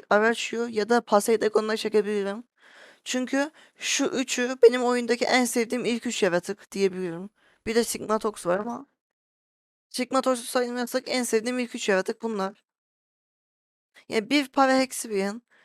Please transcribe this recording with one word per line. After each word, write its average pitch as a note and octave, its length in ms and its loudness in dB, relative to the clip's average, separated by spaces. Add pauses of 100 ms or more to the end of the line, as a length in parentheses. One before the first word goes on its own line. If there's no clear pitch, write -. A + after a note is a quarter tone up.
araç A3 280 4
şu A#3 320 -6
ya G#3+ 200 -2
da A#3 120 4
Pasei A3 400 2
Dagon'la G#3+ 360 0
çekebilirim. G#3 680 -2 (600)
Çünkü C4+ 480 -2 (240)
şu - 300 -2
üçü B3+ 580 -2
benim B3 200 8
oyundaki A#3+ 420 0
en B3 200 4
sevdiğim A#3+ 400 -2
ilk A#3 220 -2
üç A3 160 -2
yaratık F3+ 480 -2
diyebilirim. F#3 580 -2 (360)
Bir A3 100 -4
de A#3 80 6
Sigmatox G#3+ 600 -4
var F3 140 0
ama A#3+ 280 -10 (1040)
Sigmatox'u B3+ 540 -2
saymazsak B3 640 -2
en B3+ 160 -2
sevdiğim A#3 360 0
ilk A#3+ 160 -6
üç - 140 -4
yaratık F#3+ 320 0
bunlar. G3+ 440 -6 (1400)
Yani G#3+ 200 -2
bir C#4 200 2
Parahexibian, A#3+ 920 0 (240)